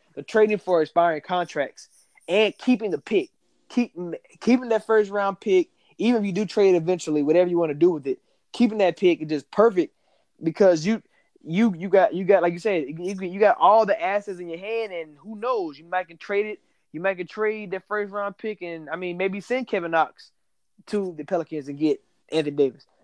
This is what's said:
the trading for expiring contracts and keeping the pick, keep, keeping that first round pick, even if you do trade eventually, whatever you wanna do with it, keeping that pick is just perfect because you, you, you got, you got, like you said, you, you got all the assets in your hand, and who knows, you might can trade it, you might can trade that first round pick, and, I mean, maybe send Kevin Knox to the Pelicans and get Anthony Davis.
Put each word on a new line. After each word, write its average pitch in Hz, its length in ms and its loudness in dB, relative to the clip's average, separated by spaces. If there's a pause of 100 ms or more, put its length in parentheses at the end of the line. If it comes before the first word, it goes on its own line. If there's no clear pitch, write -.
(160)
the 143 80 -12
trading 214 340 4
for 175 240 2
expiring 160 400 0
contracts 170 680 -6 (400)
and 208 280 2
keeping 220 340 0
the 151 60 -4
pick, 175 340 -2 (360)
keep, - 260 -2 (460)
keeping 247 300 2
that 220 160 0
first 214 260 2
round 196 300 -4
pick, 185 260 2 (300)
even 226 240 2
if 202 40 -4
you 196 60 -4
do 196 140 -2
trade 190 300 4
eventually, 160 480 -2
whatever 175 260 4
you 175 80 0
wanna 165 160 0
do 165 180 4
with 143 160 -6
it, 131 120 -4 (340)
keeping 220 240 0
that 180 180 2
pick 175 260 0
is 156 60 -8
just 151 240 -6
perfect 202 420 2 (480)
because 165 440 2
you, 214 180 -2 (400)
you, 196 340 0
you 180 120 -8
got, 180 240 4
you 185 100 -4
got, 185 180 4
like 175 120 0
you 170 60 -10
said, 175 280 -2
you, 175 340 -10
you 190 180 -8
got 202 200 4
all 214 260 6
the 196 160 -2
assets 196 380 -6
in 175 80 -12
your 165 120 -10
hand, 220 340 -8
and 156 240 -12
who 214 200 -18
knows, 202 400 -6
you 160 80 -20
might 180 220 -6
can 170 100 -20
trade 202 280 -4
it, 214 140 -12 (340)
you 156 80 -10
might 190 160 -2
can 175 100 -8
trade 214 440 -6
that 185 160 -8
first 202 260 -6
round 202 240 -8
pick, 214 240 -10
and, 165 280 -12
I 156 60 -8
mean, 175 220 -8
maybe 190 240 -4
send 254 260 -6
Kevin 170 240 -4
Knox - 400 -2 (560)
to 190 300 -4
the 147 60 -10
Pelicans 156 440 -4
and 143 100 -10
get 147 240 0 (300)
Anthony 147 240 -2
Davis. 139 300 0 (180)